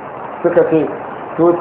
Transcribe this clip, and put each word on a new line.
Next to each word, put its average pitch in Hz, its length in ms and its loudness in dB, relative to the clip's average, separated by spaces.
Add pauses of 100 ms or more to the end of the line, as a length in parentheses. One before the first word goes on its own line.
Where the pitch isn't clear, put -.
(440)
suka 170 260 4
ce, 156 180 2 (480)
"To, 170 260 4